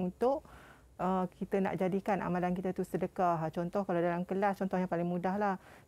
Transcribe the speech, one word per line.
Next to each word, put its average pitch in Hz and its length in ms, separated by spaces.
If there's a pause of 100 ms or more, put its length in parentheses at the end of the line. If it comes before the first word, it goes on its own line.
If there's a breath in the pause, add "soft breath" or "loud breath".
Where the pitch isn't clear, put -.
untuk, 240 400 (560 loud breath)
ah, 185 400
kita 196 240
nak 180 160
jadikan 190 480
amalan 180 320
kita 185 160
tu - 80
sedekah. 185 560
Ah, 160 160
contoh 175 320
kalau 175 160
dalam 175 240
kelas, 196 320
contoh 190 240
yang 180 80
paling 170 160
mudah 180 320
lah. 196 240 (260 loud breath)